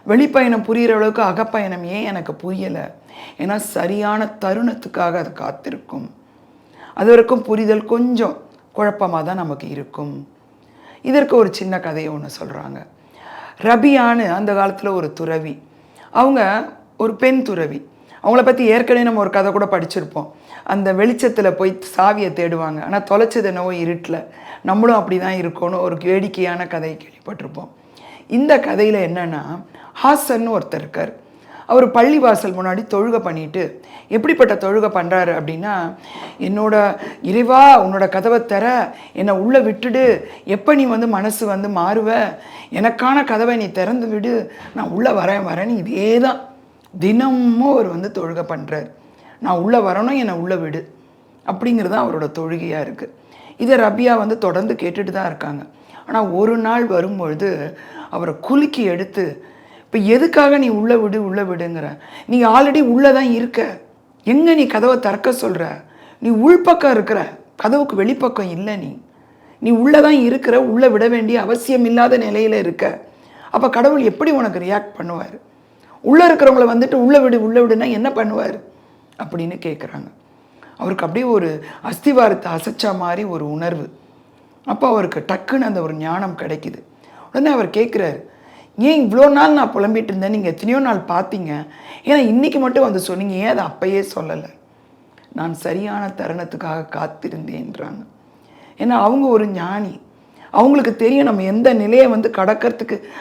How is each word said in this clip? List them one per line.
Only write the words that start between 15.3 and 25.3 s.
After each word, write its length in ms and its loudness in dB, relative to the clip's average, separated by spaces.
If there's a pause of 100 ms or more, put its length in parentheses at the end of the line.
அவங்க 580 2 (280)
ஒரு 180 -2
பெண் 280 2
துறவி. 440 -6 (360)
அவங்கள 220 4
பத்தி 200 4
ஏற்கனவே 400 4
நம்ம 140 0
ஒரு 100 0
கதை 220 0
கூட 140 0
படிச்சிருப்போம். 640 -6 (320)
அந்த 300 -2
வெளிச்சத்துல 580 2
போய் 280 -2 (180)
சாவியை 360 2
தேடுவாங்க, 500 -4
ஆனா 160 -4
தொலைச்சது 440 0
என்னவோ 280 -4
இருட்டுல. 520 -6 (400)
நம்மளும் 320 4
அப்படிதான் 560 -2